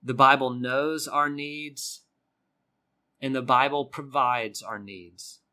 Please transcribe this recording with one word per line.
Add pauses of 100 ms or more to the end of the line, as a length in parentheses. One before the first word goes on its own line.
The
Bible
knows
our
needs, (1160)
and
the
Bible
provides
our
needs. (120)